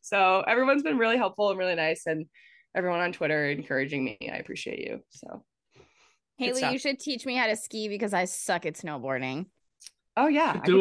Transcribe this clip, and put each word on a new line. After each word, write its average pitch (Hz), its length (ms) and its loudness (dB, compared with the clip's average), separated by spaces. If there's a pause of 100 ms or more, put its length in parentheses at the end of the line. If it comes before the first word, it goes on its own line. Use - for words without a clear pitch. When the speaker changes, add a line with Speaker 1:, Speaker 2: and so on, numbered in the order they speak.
Speaker 1:
So 190 440 4
everyone's 262 380 4
been 302 140 0
really 226 200 4
helpful 208 340 2
and 190 80 -2
really 185 160 0
nice, 160 320 0
and 160 180 -2 (500)
everyone 180 260 0
on 175 120 0
Twitter 151 360 0
encouraging 139 540 -2
me. 110 300 -6
I - 40 -8
appreciate - 420 -8 (100)
you. - 100 -8 (100)
So - 360 -18 (920)
good 254 100 -4
Speaker 2:
Haley, 247 100 -2
Speaker 1:
stuff. 269 160 0
Speaker 2:
you 269 60 -4
should 277 200 -2
teach 262 260 -6
me 254 100 -4
how 254 120 2
to 220 80 0
ski 220 320 -6
because 202 260 -4
I 185 120 2
suck 180 400 -4
at 160 100 -4
snowboarding. 135 680 -6 (720)
Speaker 1:
Oh, 254 120 4
yeah. 302 260 2
Speaker 3:
Should - 80 -6
Speaker 1:
I - 40 -8
Speaker 3:
do 180 160 6